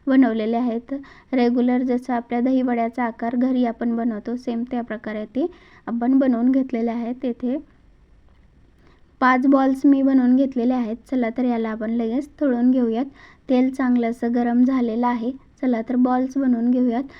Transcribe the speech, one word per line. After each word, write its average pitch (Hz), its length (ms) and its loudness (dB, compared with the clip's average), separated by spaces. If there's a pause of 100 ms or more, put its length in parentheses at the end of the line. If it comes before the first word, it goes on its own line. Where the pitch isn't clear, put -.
बनवलेले 226 500 4
आहेत. 233 360 -4 (400)
रेग्युलर 247 480 2
जसं 254 320 -2
आपल्या 240 260 -4
दही 254 220 2
वड्याचा 240 420 -2
आकार 233 320 -4
घरी 254 300 0
आपण 233 300 -2
बनवतो 233 400 -4
सेम 240 360 -6
त्या 240 100 -4
प्रकारे 214 440 -10
ते 277 220 -4 (400)
आपण 240 320 2
बनवून 247 320 2
घेतलेले 247 400 -2
आहेत. 233 320 -6
येथे 247 340 -4 (1600)
पाच 254 280 2
बॉल्स 269 380 2
मी 277 160 4
बनवून 262 340 4
घेतलेले 262 380 0
आहेत. 233 240 -4 (140)
चला 240 180 -2
तर 247 140 -4
याला 226 260 -2
आपण 220 200 -6
लगेच 233 400 -4 (120)
तळून 247 300 2
घेऊयात. 240 340 0 (440)
तेल 262 240 2
चांगलं 247 360 0
असं 240 260 -4
गरम 240 280 2
झालेलं 240 440 0
आहे. 240 240 -2
चला 254 500 -4
तर 233 140 -4
बॉल्स 254 420 0
बनवून 247 340 2
घेऊयात. 247 320 0 (160)